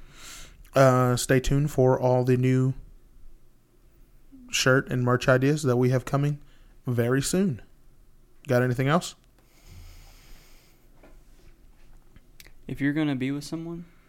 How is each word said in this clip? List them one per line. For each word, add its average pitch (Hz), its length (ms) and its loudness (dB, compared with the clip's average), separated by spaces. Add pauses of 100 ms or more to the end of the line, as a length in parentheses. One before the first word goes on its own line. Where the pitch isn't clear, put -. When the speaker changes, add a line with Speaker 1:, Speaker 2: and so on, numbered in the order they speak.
(760)
Speaker 1:
Uh, 127 420 4
stay 127 220 0
tuned 143 320 0
for 127 300 2
all 127 240 2
the 127 120 4
new 131 360 2 (1800)
shirt 135 400 2
and 127 140 -2
merch 123 240 2
ideas 139 360 2
that 123 120 2
we 127 140 2
have 127 140 0
coming 143 340 -2 (480)
very 123 360 0
soon. 180 400 -2 (840)
Got 123 140 2
anything 127 260 -2
else? 170 260 -2 (3500)
Speaker 2:
If 123 140 -12
you're 143 120 0
gonna 151 240 -2
be 127 140 -4
with 147 140 -8
someone 170 400 -10 (240)